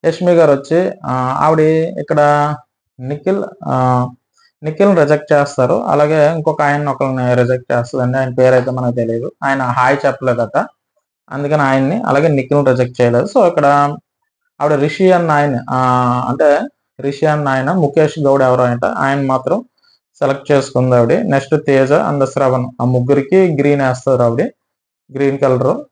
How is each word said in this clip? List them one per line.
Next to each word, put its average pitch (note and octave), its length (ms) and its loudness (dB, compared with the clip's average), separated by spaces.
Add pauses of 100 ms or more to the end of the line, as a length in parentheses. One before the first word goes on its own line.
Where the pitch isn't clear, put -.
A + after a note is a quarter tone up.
యష్మి F3 260 0
గారు E3 200 4
వచ్చి, C3+ 400 0 (140)
ఆ, - 60 -6 (280)
ఆవిడ D#3 200 2 (400)
ఇక్కడ D3 200 -4 (800)
నిఖిల్, D3 440 -4 (240)
ఆ, B2+ 400 0 (560)
నిఖిల్ని E3+ 380 2
రిజెక్ట్ D3 320 2
చేస్తారు. C#3 400 0
అలాగే D3+ 640 2
ఇంకొక D#3 260 -2
ఆయన్ని D3 280 0
ఒకళ్ళని B2+ 460 -2
రిజెక్ట్ B2 380 -2
చేస్తదండి. B2 440 -2
ఆయన C3 160 -4
పేరైతే B2+ 380 2
మనకు B2 240 -4
తెలియదు. A#2 360 -4 (120)
ఆయన C3+ 180 -2
హాయ్ B2+ 440 0
చెప్పలేదట, B2+ 600 -2 (640)
అందుకని C#3+ 320 -2
ఆయన్ని, C3+ 400 0
అలాగే C#3 260 0
నిఖిల్ని C#3 440 0
రిజెక్ట్ B2 300 -2
చేయలేదు. A#2+ 260 2 (100)
So, G3+ 100 4
ఇక్కడ C#3+ 480 2 (680)
ఆవిడ D3 180 0
రిషి E3+ 320 2
అన్న F3 200 2
ఆయన, D3 280 0 (100)
ఆ, B2+ 100 -2 (500)
అంటే D3+ 380 2 (320)
రిషి C#3+ 260 -4
అన్న D3+ 220 0
ఆయన C3 240 -2
ముఖేష్ D3+ 480 0
గౌడ్ C#3 240 2
ఎవరో B2+ 200 2
అంట, A#2+ 220 0
ఆయన C#3 400 -2
మాత్రం C3 400 -2 (500)
సెలెక్ట్ C#3 360 -4
చేసుకుంది B2+ 440 0
ఆవిడ. A#2+ 300 2
నెక్స్ట్ D3 300 -2 (100)
తేజ C3+ 280 2
and C#3+ 320 0
శ్రవణ్, B2+ 560 -2
ఆ B2 40 0
ముగ్గురికి C#3 760 2
గ్రీన్ C#3+ 220 2
వేస్తారు B2+ 400 0
ఆవిడ, A#2+ 300 0 (640)
గ్రీన్ C#3 240 -2
కలర్. C3 380 0 (140)